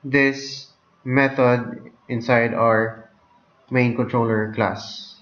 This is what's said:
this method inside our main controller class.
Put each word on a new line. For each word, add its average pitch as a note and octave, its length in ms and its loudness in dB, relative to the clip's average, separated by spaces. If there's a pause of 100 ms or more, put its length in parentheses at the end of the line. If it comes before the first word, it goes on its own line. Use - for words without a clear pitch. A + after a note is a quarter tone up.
this C#3 640 0 (360)
method B2+ 840 0 (160)
inside A#2 460 0
our A2+ 580 0 (600)
main B2 260 2
controller A#2 560 0
class. - 680 -6